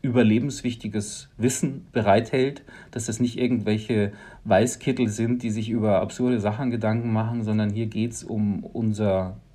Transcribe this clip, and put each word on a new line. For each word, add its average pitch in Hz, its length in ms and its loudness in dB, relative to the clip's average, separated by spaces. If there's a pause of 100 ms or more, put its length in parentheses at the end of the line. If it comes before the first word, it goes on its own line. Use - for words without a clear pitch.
überlebenswichtiges 117 1300 0
Wissen 127 560 -2
bereithält, 120 720 2 (260)
dass 110 160 -8
das 113 140 -6
nicht 120 180 0
irgendwelche 107 720 0 (320)
Weißkittel 120 640 2
sind, 117 380 -2
die 113 60 -2
sich 110 200 -4
über 107 300 2
absurde 123 400 0
Sachen 110 320 -2
Gedanken 113 400 0
machen, 113 320 0
sondern 107 260 2
hier 110 160 -2
geht's 110 380 -4
um 104 400 -2
unser 104 720 0 (180)